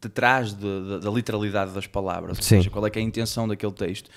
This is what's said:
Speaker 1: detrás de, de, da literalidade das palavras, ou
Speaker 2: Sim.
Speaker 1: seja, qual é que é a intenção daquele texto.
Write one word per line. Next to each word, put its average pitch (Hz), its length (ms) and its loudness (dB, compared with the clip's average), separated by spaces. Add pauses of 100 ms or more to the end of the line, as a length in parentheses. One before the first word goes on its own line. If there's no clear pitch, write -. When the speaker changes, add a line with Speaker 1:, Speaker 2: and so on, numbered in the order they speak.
Speaker 1:
detrás 120 520 2
de, 101 60 -12
de, 98 420 -4
da 101 100 -2
literalidade 104 600 0
das 95 140 -6
palavras, 90 520 -4
ou - 60 -6
Speaker 2:
Sim. 107 140 8
Speaker 1:
seja, 92 120 6
qual 104 180 -2
é - 20 2
que 107 80 -6
é 110 40 -2
a 110 40 0
intenção 113 420 -2
daquele 104 260 -2
texto. 95 440 -6